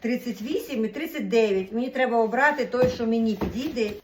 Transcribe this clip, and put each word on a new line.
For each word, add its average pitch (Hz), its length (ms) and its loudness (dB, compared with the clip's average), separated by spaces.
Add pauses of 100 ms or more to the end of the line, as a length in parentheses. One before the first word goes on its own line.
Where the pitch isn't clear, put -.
Тридцять 226 420 -4
вісім 240 420 -2
і 220 40 0
тридцять 285 400 -6
дев'ять. 196 440 2
Мені 247 180 -2
треба 247 280 2
обрати 247 480 2
той, 247 240 4
що 233 160 -2
мені 226 280 2
підійде. 220 560 -2 (140)